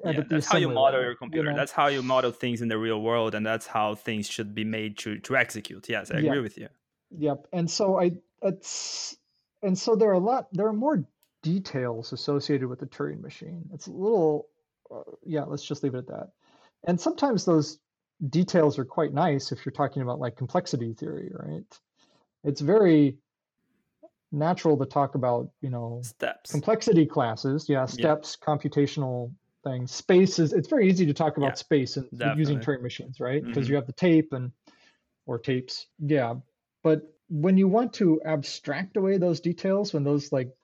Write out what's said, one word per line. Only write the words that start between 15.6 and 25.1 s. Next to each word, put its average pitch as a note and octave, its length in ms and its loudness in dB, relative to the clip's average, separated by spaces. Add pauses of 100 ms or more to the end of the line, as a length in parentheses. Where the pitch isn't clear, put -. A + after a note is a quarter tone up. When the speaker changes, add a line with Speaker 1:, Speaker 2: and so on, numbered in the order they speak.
Speaker 1:
just - 180 -6
leave B2+ 120 -2
it B2+ 40 -6
at B2+ 80 -12
that. - 220 -10 (560)
And F3 140 2
sometimes C#4+ 460 0
those D#3 340 2 (500)
details E3 500 4
are B2+ 60 -4
quite D3 280 -2
nice C#3+ 380 0
if - 140 -10
you're B2+ 80 -6
talking C#3 280 -2
about, B2 180 -4
like, B2 160 -4
complexity B2+ 580 -4
theory, D3+ 400 -10
right? - 460 -12 (640)
It's D3 180 -4
very D#3 560 6 (1120)
natural D#3 460 2
to C3 80 -2
talk C#3+ 300 0